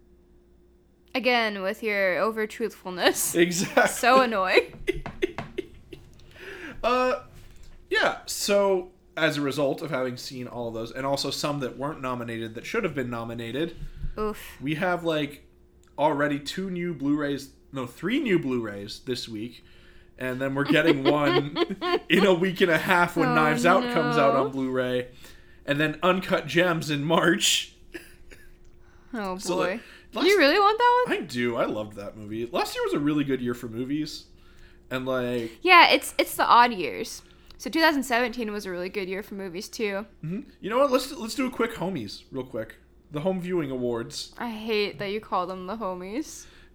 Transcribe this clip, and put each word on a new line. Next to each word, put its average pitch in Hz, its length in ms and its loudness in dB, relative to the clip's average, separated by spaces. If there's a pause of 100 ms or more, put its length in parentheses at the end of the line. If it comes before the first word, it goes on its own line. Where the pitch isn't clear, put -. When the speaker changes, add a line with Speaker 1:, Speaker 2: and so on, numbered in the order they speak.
(1160)
Speaker 1:
Again, 226 480 2
with 208 220 -4
your 196 340 2
over-truthfulness. 214 1160 -2
Speaker 2:
Exactly. 180 560 4
Speaker 1:
So 262 300 6
annoying. 214 520 2 (140)
Speaker 2:
<laughs> 349 160 -4 (1800)
Uh, 254 400 2 (680)
yeah, 370 360 0
so 196 640 2 (260)
as 156 200 2
a 147 40 -2
result 143 420 0
of 151 80 -8
having 127 260 -2
seen 123 300 -10
all 120 220 -8
of 113 60 -6
those, 113 180 -8
and 131 140 -6
also 139 240 -2
some 143 300 -4
that 123 160 -6
weren't 139 240 -6
nominated 117 540 -6
that 117 120 -12
should 220 180 -2
have 156 100 -4
been 127 160 -4
nominated, 117 680 -6 (420)
Speaker 1:
Oof. 214 420 -8
Speaker 2:
we 143 160 -4
have, 175 280 -2
like, 151 400 -2 (540)
already 147 400 2
two 185 320 -8
new 175 240 -4
Blu-rays, 143 560 -2 (220)
no, 131 140 -6
three 220 340 -2
new 202 180 4
Blu-rays 110 680 -4
this 120 220 -4
week, 113 360 -10 (540)
and 127 220 -4
then 135 140 -2
we're 139 100 2
getting 156 380 6
one 294 540 2 (480)
Speaker 1:
<laughs> - 40 -8
Speaker 2:
in 185 160 6
a 190 100 6
week 180 260 0
and 180 100 4
a 156 80 4
half 175 380 2
when 160 140 2
Speaker 1:
Oh, 160 40 2
Speaker 2:
Knives 156 320 4
Out - 160 6 (100)
comes 156 240 0
out 139 180 4
Speaker 1:
no. 135 100 2
Speaker 2:
on 135 60 -4
Blu-ray, 127 580 -2 (560)
and 143 160 0
then 151 220 0
Uncut 185 440 2
Gems 160 440 2
in 143 140 -2
March. 170 720 2 (1400)
Speaker 1:
Oh, 190 240 -6
Speaker 2:
So, 180 180 -2
Speaker 1:
boy. 180 140 0
Speaker 2:
like, 226 100 -6 (320)
last 277 160 0
Speaker 1:
You 403 100 6
really 302 220 6
want 427 180 4
that 494 280 4
one? 359 120 0
Speaker 2:
I - 40 -4
do. 120 340 -2
I 151 80 2
loved 107 320 -4
that 101 200 -12
movie. 110 360 -6
Last 415 240 -2
year 494 80 -2
was 403 80 -2
a 175 80 2
really 147 240 2
good 131 160 0
year 120 140 -2
for 123 120 -10
movies. 131 600 -6 (640)
And, 127 160 -4
like 123 580 -2
Speaker 1:
Yeah, 349 280 10
it's, - 260 0
it's - 200 -2
the - 100 0
odd 240 260 6
years. 139 500 -6 (360)
So - 120 -10
two 320 100 0
thousand 302 240 4
seventeen 233 480 -2
was 208 140 -8
a 185 40 -8
really 180 180 -6
good 190 200 -6
year 185 160 -6
for 214 100 -16
movies, 190 340 -10
too. 208 380 -4 (180)
Speaker 2:
Mm-hmm. 190 180 -6 (180)
You 185 100 -8
know 240 80 0
what? 269 140 4
Let's, 269 180 2
let's 226 240 -10
do 262 120 -2
a - 40 -4
quick 240 240 -2
homies, 165 560 -6
real 131 140 -8
quick. 113 320 -10 (340)
The 147 100 -6
Home 185 200 -2
Viewing 170 320 -2
Awards. 123 680 -4
Speaker 1:
I 240 120 -8
hate 214 500 -4
that 202 100 -6
you 214 100 -4
call 185 280 -2
them 185 180 -10
the 202 120 -6
homies. 190 640 -8 (300)